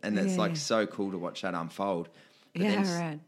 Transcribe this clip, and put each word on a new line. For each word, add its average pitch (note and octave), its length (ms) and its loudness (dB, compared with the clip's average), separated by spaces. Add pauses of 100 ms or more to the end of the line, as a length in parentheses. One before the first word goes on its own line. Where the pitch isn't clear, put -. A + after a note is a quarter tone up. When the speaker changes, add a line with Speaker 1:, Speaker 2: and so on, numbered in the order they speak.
Speaker 1:
And G#2 160 2
it's, F#3+ 180 2
like, F3 160 2
Speaker 2:
Yeah. D#3+ 60 -2
Speaker 1:
so A2+ 280 2
cool G2 260 -2
to F#2 60 -2
watch E2+ 240 -6
that F#2 120 -2
unfold. E2+ 540 -2 (440)
But E3+ 100 -2
Speaker 2:
Yeah, G#3 100 4
Speaker 1:
then G3+ 80 2
s-, F3 200 0
Speaker 2:
right. D#3 280 -4